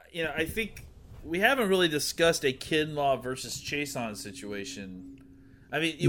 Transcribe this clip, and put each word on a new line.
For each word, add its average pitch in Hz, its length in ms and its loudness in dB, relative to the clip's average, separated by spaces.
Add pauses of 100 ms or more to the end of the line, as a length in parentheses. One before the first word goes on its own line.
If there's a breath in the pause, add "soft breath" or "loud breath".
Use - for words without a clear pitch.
(120)
you 165 120 -4
know, 156 120 -2
I 160 100 0
think 208 420 -6 (360)
we 165 160 -4
haven't 240 280 4
really 185 220 6
discussed 160 560 4
a 131 80 4
Kinlaw 147 680 2
versus 123 400 -6
Chason 139 540 -4
situation. 98 1040 -10 (540 soft breath)
I 143 60 0
mean, 160 160 0 (140)